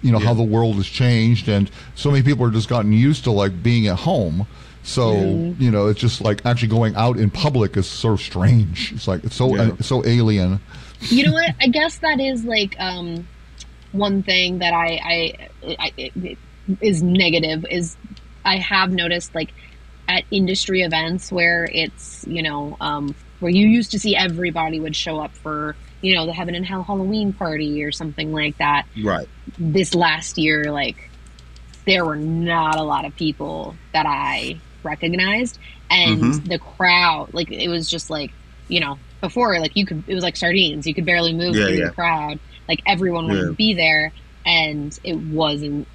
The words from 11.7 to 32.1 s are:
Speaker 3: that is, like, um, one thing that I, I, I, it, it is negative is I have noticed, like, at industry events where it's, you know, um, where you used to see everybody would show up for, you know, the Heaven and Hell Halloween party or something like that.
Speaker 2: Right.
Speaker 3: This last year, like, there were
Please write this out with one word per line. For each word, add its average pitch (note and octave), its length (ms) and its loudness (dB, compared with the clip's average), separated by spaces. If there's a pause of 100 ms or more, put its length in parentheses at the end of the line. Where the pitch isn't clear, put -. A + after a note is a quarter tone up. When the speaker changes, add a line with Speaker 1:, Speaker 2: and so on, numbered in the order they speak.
Speaker 3:
that D4+ 220 0
is, C4 240 -2
like, G#3+ 360 0
um, F3 460 -6 (680)
one G3 300 2
thing F3+ 360 2
that E3+ 160 0
I, E3+ 140 2 (260)
I, - 640 -6
I, D#3 180 -6
it, - 200 -10
it F3+ 220 -8 (420)
is F#3+ 220 2
negative E3 680 2
is F3 260 -4 (480)
I F#3+ 120 0
have F#3+ 360 0
noticed, F3 420 -2
like, D#3+ 180 -4 (560)
at F3+ 220 0
industry F#3+ 520 0
events E3 480 -2
where E3+ 400 2
it's, - 560 -6
you E3 160 -6
know, D3 380 -6
um, D3 340 -4 (260)
where F3 120 0
you G3+ 160 6
used A3+ 240 4
to G#3+ 60 -2
see G3+ 180 0
everybody E3 640 -2
would D#3 160 -6
show D#3 240 -4
up D3+ 160 -10
for, D3+ 400 -8 (240)
you F#3+ 140 2
know, E3 120 0
the E3+ 60 -4
Heaven F3 220 -6
and F3+ 100 -6
Hell F#3 180 -6
Halloween G3+ 520 -2
party D3+ 500 -4
or D3 80 -6
something D#3 400 -8
like D3+ 260 -4
that. D3 280 0 (160)
Speaker 2:
Right. F2+ 260 -2 (300)
Speaker 3:
This E3+ 360 0
last E3 440 0
year, D3+ 340 0
like, C#3 380 -6 (760)
there F#3 180 2
were D#3 120 -2